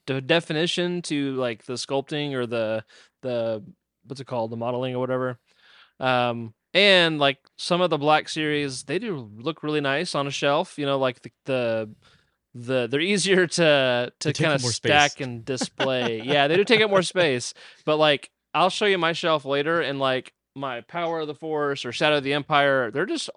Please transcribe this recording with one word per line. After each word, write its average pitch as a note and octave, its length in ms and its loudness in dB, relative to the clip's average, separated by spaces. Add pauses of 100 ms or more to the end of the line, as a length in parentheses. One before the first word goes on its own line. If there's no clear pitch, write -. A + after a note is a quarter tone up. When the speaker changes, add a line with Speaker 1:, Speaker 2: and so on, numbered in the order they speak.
Speaker 1:
d-, C3+ 160 -4
definition E3+ 800 -2
to, C#3+ 340 -2
like, B2 300 -4
the C3 80 -8
sculpting C#3+ 600 -4
or B2 120 -2
the, A2 400 -2 (360)
the, A2+ 400 -4 (440)
what's C3+ 160 -14
it A#2+ 60 -16
called, A#2 240 -4
the A#2 60 -10
modeling B2 380 -4
or B2 40 -2
whatever. B2+ 400 -4 (600)
Um, B2 540 0 (200)
and, F3 460 6
like, C#3 200 2 (180)
some F3 240 0
of F3+ 80 2
the D#3+ 80 0
Black D3+ 320 2
Series, D3 540 -4
they F3 160 -4
do D#3+ 380 -8
look C#3 260 -8
really D3+ 180 -2
nice C#3+ 340 -2
on C#3+ 120 -2
a C#3+ 40 -6
shelf. D3+ 460 0
You D3 80 -4
know, C#3 140 0
like, B2+ 240 -2
the, A#2+ 80 -16 (140)
the, A2+ 440 -2 (640)
the, B2 340 -2
they're C#3+ 120 0
easier F#3+ 460 2
to, C3+ 720 2
to - 100 -6
Speaker 2:
They C#3+ 40 0
take D#3 140 0
up D#3 40 2
Speaker 1:
kinda C3+ 120 0
Speaker 2:
more A#2+ 80 0
Speaker 1:
stack D3 400 4
Speaker 2:
space. C#3+ 160 -10
Speaker 1:
and A#2 160 -10
display. B2+ 800 -4
Speaker 2:
<laughs> - 20 -10
Speaker 1:
Yeah, C#3+ 240 2
they D#3+ 80 2
do G3 80 6
take A3 180 4
up A3 80 2
more G3 120 4
space. D#3+ 520 0 (320)
But, D3+ 120 2
like, D3+ 320 2 (240)
I'll E3+ 160 4
show G#3 160 -2
you G3 120 4
my E3 160 2
shelf D#3 320 0
later, D3 360 0
and, C#3 180 -4
like, C3 340 -2 (220)
my C3 260 -8
Power E3 400 -6
of D3+ 60 -6
the D3 80 -10
Force D3 500 -4
or B2 60 -6
Shadow D3+ 260 2
of C#3 60 -2
the C#3 100 -2
Empire, C#3 580 2
they're D3 140 -2
just D#4 320 -8